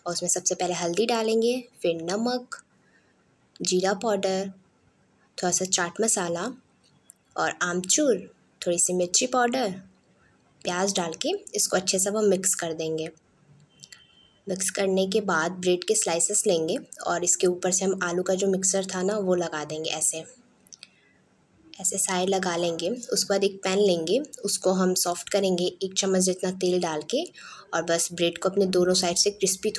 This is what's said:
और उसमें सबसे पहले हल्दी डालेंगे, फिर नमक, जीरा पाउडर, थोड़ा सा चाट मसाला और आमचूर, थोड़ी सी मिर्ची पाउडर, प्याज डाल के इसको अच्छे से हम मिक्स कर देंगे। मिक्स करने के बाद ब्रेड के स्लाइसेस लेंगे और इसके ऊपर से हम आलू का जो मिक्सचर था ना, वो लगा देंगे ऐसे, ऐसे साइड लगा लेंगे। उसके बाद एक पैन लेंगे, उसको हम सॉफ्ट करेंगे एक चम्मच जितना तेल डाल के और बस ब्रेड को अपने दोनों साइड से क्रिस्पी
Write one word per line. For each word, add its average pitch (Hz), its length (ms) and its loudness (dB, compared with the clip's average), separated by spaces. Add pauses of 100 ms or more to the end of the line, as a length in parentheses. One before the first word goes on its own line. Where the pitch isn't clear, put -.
और 175 80 -4
उसमें 175 160 -2
सबसे 180 260 0
पहले 180 200 -2
हल्दी 170 300 0
डालेंगे, 226 540 2 (220)
फिर 165 220 0
नमक, 233 580 -4 (1000)
जीरा 185 340 2
पाउडर, 196 560 0 (880)
थोड़ा 180 140 0
सा 185 160 0
चाट 185 340 -2
मसाला 180 500 0 (840)
और 160 180 0 (100)
आमचूर, 185 640 2 (340)
थोड़ी 175 180 0
सी 180 160 2
मिर्ची 180 340 2
पाउडर, 247 420 2 (880)
प्याज 190 340 0
डाल 170 260 -2
के 370 180 -2 (160)
इसको 196 220 2
अच्छे 185 220 0
से 196 100 0
हम 214 200 4
मिक्स 185 260 2
कर 165 180 -4
देंगे। 160 360 -4 (1400)
मिक्स 185 220 -2
करने 190 380 0
के 208 140 0
बाद 175 320 0
ब्रेड 180 300 0
के 220 120 0
स्लाइसेस 170 520 0
लेंगे 170 300 2 (300)
और 175 160 0
इसके 175 240 2
ऊपर 180 240 0
से 190 140 0
हम 190 180 0
आलू 175 200 0
का 190 120 0
जो 190 120 0
मिक्सचर 190 380 0
था 185 160 -4
ना, 202 160 0
वो 185 180 2
लगा 160 300 -2
देंगे 156 240 -6
ऐसे, 160 340 -2 (1500)
ऐसे 190 240 -4
साइड 185 320 0
लगा 185 260 0
लेंगे। 170 340 -2
उसके 208 440 -2
बाद 196 100 2
एक 196 200 0
पैन 190 160 2
लेंगे, 180 400 4 (260)
उसको - 280 0
हम 185 220 2
सॉफ्ट - 340 -2
करेंगे 185 420 2 (120)
एक 190 100 -6
चम्मच 190 300 2
जितना 185 300 0
तेल 180 280 0
डाल 156 300 -2
के 285 120 0 (500)
और 165 100 0
बस 170 300 0
ब्रेड 170 240 0
को - 120 0
अपने 190 180 2
दोनों 185 280 4
साइड 175 220 2
से 208 140 2
क्रिस्पी 190 480 -2